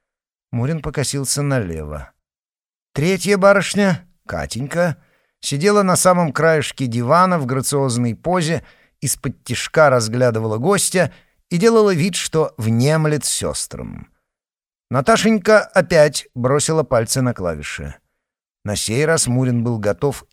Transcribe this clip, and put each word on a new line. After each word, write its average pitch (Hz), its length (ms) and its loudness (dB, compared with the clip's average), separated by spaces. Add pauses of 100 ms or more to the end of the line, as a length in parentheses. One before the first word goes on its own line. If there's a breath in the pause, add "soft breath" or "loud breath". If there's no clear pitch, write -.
(500)
Мурин 135 320 -4
покосился 143 600 -4
налево. 82 720 -4 (800)
Третья 180 440 0
барышня, 196 720 2 (180)
Катенька, 131 680 -4 (440 soft breath)
сидела 202 420 2
на 185 140 2
самом 175 360 2
краешке 151 540 0
дивана 156 520 2
в 139 80 -4
грациозной 123 680 -2
позе, 165 500 -2 (360 soft breath)
из-под - 440 -6
тишка 147 460 2
разглядывала 113 680 0
гостя 175 540 0 (380 loud breath)
и 170 80 -2
делала 214 340 4
вид, 175 220 0
что - 420 -2
внемлет 143 680 0
сёстрам. - 840 -8 (800)
Наташенька 208 720 2
опять 165 760 2
бросила 143 500 0
пальцы 117 360 0
на 123 140 0
клавиши. 78 600 -8 (680)
На 104 120 -4
сей 117 280 -2
раз 156 220 0
Мурин 123 380 0
был 117 140 -2
готов 104 540 -2